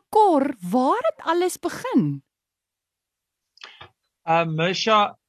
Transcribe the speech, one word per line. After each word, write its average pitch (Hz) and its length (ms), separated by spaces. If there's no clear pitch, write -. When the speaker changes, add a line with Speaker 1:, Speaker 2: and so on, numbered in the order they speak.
Speaker 1:
Cor, 359 500
waar 254 440
het - 220
alles 349 340
begin? 220 640
Speaker 2:
Uh, 165 200
Mirsha, 185 720